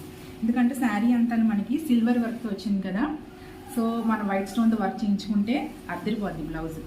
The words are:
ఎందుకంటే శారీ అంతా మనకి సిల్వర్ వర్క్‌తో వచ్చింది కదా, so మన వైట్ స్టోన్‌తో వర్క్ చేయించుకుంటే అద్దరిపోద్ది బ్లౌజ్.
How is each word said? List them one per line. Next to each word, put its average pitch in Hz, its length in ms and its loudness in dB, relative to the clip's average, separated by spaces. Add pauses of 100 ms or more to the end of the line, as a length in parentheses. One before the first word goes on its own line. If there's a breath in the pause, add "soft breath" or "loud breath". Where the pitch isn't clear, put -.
(440 loud breath)
ఎందుకంటే 240 320 2
శారీ 240 380 2
అంతా 233 220 4
మనకి 220 440 2
సిల్వర్ 240 400 4
వర్క్‌తో 226 300 -2
వచ్చింది 196 320 -2
కదా, 190 360 -2 (600 loud breath)
so 226 260 0
మన 214 260 2
వైట్ 196 200 0
స్టోన్‌తో 220 340 2
వర్క్ 196 220 -2
చేయించుకుంటే 214 680 0 (180)
అద్దరిపోద్ది 185 540 -4
బ్లౌజ్. 160 440 -6